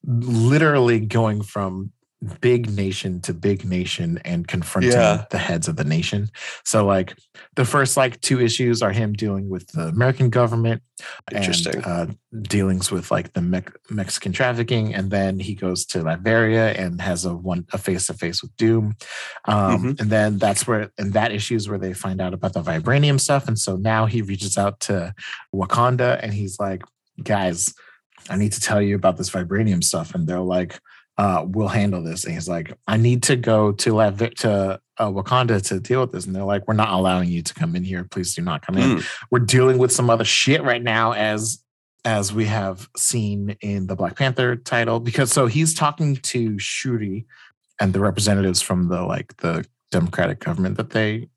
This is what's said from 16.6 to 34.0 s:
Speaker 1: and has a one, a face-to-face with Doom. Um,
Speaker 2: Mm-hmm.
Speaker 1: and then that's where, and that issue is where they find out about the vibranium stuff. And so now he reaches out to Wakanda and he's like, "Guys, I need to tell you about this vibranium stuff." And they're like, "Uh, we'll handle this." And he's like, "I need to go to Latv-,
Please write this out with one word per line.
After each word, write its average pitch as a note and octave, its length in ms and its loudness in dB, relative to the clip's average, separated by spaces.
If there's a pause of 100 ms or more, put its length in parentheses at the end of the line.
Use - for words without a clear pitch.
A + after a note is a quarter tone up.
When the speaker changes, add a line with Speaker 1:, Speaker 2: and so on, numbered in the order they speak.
Speaker 1:
and F2+ 220 -4
has F#2 240 -2
a F2 100 -2
one, F2 380 -4
a - 40 -4
face-to-face F2 640 -4
with - 140 -18
Doom. A2 400 2 (480)
Um, G#2 120 2 (280)
Speaker 2:
Mm-hmm. B2+ 180 -2
Speaker 1:
and G#2+ 80 0
then G#2+ 280 2
that's G2 280 0
where, G#2+ 320 -2
and G2+ 160 -4
that A2 200 2
issue G#2+ 240 -4
is G2+ 100 -4
where G2+ 120 -4
they F#2+ 140 -4
find F#2+ 280 -6
out F#2 120 -2
about F#2+ 200 -4
the F2 100 -4
vibranium B2+ 560 2
stuff. C#3 300 0
And A2 100 0
so F#2+ 160 -2
now A2 300 2
he A2 160 0
reaches G2 360 -4
out G2+ 240 0
to F#2 320 -2 (400)
Wakanda B2 720 2
and G#2+ 100 -4
he's G2 240 -6
like, F#2+ 260 -4 (380)
"Guys, F#2 520 0 (560)
I F#2+ 80 -2
need G#2+ 160 2
to - 80 -6
tell G#2 200 2
you G2+ 140 2
about F#2 220 2
this F2+ 120 -6
vibranium F#2+ 540 0
stuff." E2 320 -2
And E2+ 120 0
they're F2+ 120 -2
like, F2+ 400 -2 (380)
"Uh, F#2 300 2
we'll G2 200 0
handle G2 360 0
this." E2 220 -6
And E2 80 -6
he's E2 160 -8
like, E2 240 -6 (140)
"I A2 100 2
need A#2+ 260 4
to C#3 120 4
go A2 380 4
to A2 200 0
Latv-, G#2+ 440 2